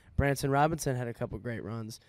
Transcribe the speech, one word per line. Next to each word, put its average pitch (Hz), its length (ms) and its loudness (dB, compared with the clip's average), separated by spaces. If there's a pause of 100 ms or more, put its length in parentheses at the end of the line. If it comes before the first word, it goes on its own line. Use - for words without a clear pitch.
(180)
Branson 139 340 2
Robinson 147 440 4
had 123 120 -4
a 117 60 -6
couple 113 240 -6
great 110 260 -8
runs. 113 460 -8